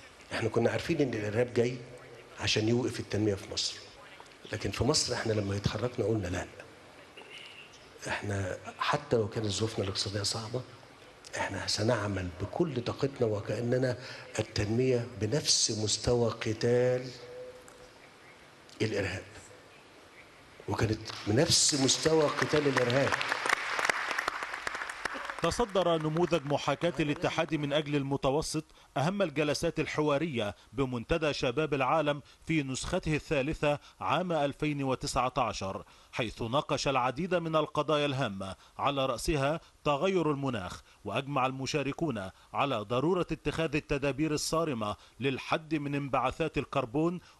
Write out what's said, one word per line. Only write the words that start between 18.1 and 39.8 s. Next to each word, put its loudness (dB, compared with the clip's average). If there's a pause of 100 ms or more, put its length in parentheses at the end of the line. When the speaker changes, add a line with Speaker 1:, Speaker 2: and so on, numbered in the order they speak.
Speaker 1:
الإرهاب، 0 (1500)
وكانت 0 (260)
بنفس 4
مستوى 4
قتال 2
الإرهاب. 4 (2250)
Speaker 2:
تصدر 4
نموذج 2
محاكاة 0
الاتحاد 0
من -2
أجل 0
المتوسط 0 (320)
أهم 2
الجلسات 0
الحوارية 0 (180)
بمنتدى 0
شباب 0
العالم 2 (240)
في 2
نسخته -2
الثالثة 0 (220)
عام 0
ألفين 0
وتسعة 0
عشر، -2 (280)
حيث -4
ناقش 0
العديد 2
من 0
القضايا 2
الهامة، -2 (220)
على 2
رأسها 0 (240)